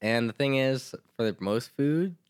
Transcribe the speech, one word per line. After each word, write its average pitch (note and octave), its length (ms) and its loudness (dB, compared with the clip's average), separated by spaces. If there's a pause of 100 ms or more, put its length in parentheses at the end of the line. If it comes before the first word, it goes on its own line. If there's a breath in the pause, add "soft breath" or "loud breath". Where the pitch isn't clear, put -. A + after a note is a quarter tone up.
and A#2 280 2
the G#2+ 40 -6
thing C#3 240 0
is, C3+ 380 0 (220)
for A2+ 140 0
the G2 100 -4
most G2+ 360 -2
food D#3+ 400 0 (140)